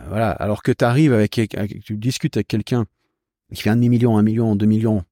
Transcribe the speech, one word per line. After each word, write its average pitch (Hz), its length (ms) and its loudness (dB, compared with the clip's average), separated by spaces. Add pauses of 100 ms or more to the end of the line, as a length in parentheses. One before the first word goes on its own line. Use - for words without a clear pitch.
voilà. 107 240 -2
Alors 101 320 -4
que 131 80 0
t'arrives 131 400 2
avec, 107 260 2
avec, 101 460 -6
tu 107 140 -8
discutes 127 400 -4
avec 104 100 -2
quelqu'un 113 380 -2 (680)
qui - 80 -14
fait 107 100 0
un 113 40 2
demi-million, 120 420 4
un 104 60 4
million, 110 320 0
deux 107 120 2
millions, 107 440 2